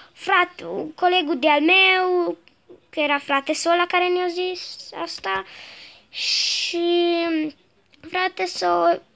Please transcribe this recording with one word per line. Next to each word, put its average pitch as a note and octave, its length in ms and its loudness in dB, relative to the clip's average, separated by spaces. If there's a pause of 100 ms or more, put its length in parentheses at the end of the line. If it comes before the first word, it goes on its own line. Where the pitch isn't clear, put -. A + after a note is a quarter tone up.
(140)
frat-, F4+ 500 0 (320)
colegul F4+ 440 2
de-al D4 220 4
meu, F#4 760 4 (520)
că - 100 -6
era D4 200 0
frate C#4 340 0
său E4 220 0
la F4 120 2
care F4+ 200 0
ne-a F4+ 200 0
zis F4+ 640 -8 (140)
asta, F#4+ 420 -6 (640)
și - 680 -4 (1300)
frate F#4 360 -4
său F4 560 0 (140)